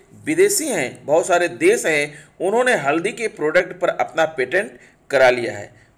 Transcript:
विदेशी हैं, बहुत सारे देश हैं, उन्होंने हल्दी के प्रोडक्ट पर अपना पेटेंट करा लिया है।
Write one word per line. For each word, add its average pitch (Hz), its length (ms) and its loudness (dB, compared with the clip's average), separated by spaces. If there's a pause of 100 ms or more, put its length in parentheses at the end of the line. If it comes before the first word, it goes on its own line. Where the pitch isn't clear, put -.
(240)
विदेशी 196 420 2
हैं, 143 400 -6
बहुत 165 200 2
सारे 175 220 2
देश 185 380 0
हैं, 147 400 -2 (140)
उन्होंने 233 360 0
हल्दी 165 360 -2
के 220 180 -6
प्रोडक्ट 175 500 -4
पर 175 100 0
अपना - 360 -2
पेटेंट 156 520 -4 (320)
करा 131 200 6
लिया 117 260 -2
है। 101 160 -14 (260)